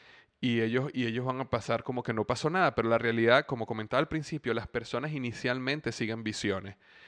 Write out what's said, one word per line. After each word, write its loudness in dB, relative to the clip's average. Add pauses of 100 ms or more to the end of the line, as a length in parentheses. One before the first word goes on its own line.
(400)
y 2
ellos, 0
y 0
ellos -2
van -2
a -6
pasar 0
como -4
que -2
no 2
pasó 0
nada. 2
Pero 2
la 6
realidad, 6
como -4
comentaba -2
al 2
principio, -2
las -4
personas -4
inicialmente -2
siguen -4
visiones -2 (320)